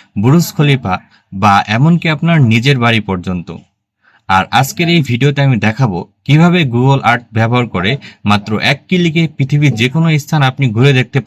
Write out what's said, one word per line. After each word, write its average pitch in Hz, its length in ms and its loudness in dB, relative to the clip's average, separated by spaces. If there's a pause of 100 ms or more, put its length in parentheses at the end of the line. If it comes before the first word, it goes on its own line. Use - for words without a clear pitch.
(200)
বুরুজ 147 360 2
খলিফা 139 380 0 (380)
বা 101 220 2 (220)
এমনকি 160 320 2
আপনার 160 300 0 (140)
নিজের 127 320 2
বাড়ি 113 240 0
পর্যন্ত। 90 400 -6 (800)
আর 92 160 2 (160)
আজকের 165 340 -2
এই 170 140 2
ভিডিওতে 139 380 0
আমি 131 100 2 (100)
দেখাবো 110 320 -2 (280)
কিভাবে 170 340 4 (140)
Google 135 360 0
Earth 120 160 -2 (100)
ব্যবহার 117 380 0
করে 92 160 -2 (400)
মাত্র 104 200 -2 (220)
এক 131 60 -8 (100)
ক্লিকে 170 340 0 (140)
পৃথিবীর 143 440 0
যে 117 140 2
কোনো 165 120 0 (160)
স্থান 151 180 -2 (100)
আপনি 139 140 -4 (120)
ঘুরে 135 220 4
দেখতে 127 280 -2